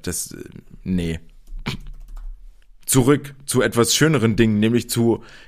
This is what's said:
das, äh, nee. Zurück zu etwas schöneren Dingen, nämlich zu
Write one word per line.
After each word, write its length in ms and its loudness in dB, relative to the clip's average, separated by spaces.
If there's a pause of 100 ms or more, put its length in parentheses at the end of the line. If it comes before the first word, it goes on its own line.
das, 300 -8
äh, 120 -14 (400)
nee. 360 -2 (1700)
Zurück 500 2 (100)
zu 160 0
etwas 340 2
schöneren 400 2
Dingen, 240 4
nämlich 300 2
zu 340 0 (240)